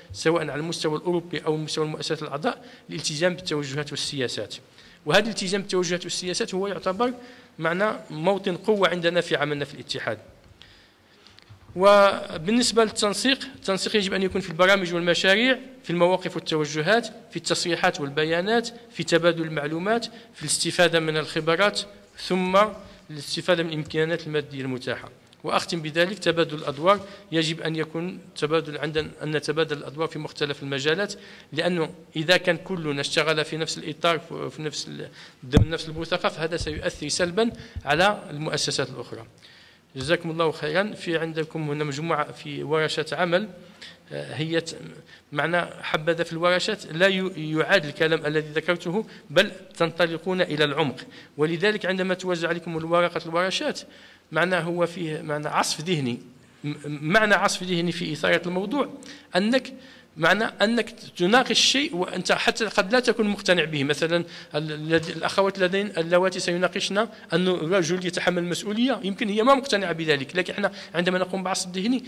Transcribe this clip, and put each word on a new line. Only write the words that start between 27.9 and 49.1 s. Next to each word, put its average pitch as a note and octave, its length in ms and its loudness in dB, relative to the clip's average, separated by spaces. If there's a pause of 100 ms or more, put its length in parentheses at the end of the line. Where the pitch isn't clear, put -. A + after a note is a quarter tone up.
تبادل D3+ 420 0
عندنا، D#3 320 -4 (120)
أن D3+ 140 -2
نتبادل D3+ 400 -2
الأدوار D3 320 -6
في D3+ 100 -10
مختلف D3 440 -6
المجالات، D3+ 520 0 (380)
لأنه E3 380 0 (260)
إذا E3 200 4
كان F3+ 200 2
كلنا D#3 440 -4
اشتغل D#3 440 0
في D#3 120 -6
نفس D#3+ 220 -6
الإطار، D#3+ 400 0 (320)
في D#3 120 -12
نفس D3 260 -8
ال-، D3 200 -10 (380)
ضمن D3 240 6
نفس D#3+ 180 -4
البوتقة، E3 400 -2
فهذا E3 280 -2
سيؤثر D#3 520 -6
سلبًا F#3 420 0 (340)
على F3+ 460 4
المؤسسات D3 600 -2
الأخرى. A#2 360 -12 (680)
جزاكم E3 340 0
الله D#3+ 220 2
خيرًا. F3 400 -2
في E3 260 -2
عندكم D#3+ 520 -4
هنا D3+ 140 -2
مجموعة D3 480 -2
في C#3+ 300 -10
ورشة D#3 500 0
عمل، F3 360 0 (640)
آه، C#3+ 220 -8
هي D#3+ 260 0
ت-، - 160 -8 (560)
معنى D#3+ 280 0 (220)
حبذا D#3+ 420 0
في - 80 -6
الورشات F3+ 540 0
لا E3 200 4
ي-، F#3+ 300 0
يعاد D#3 480 2
الكلام D#3 420 0
الذي D3+ 220 0
ذكرته، E3+ 580 -2 (240)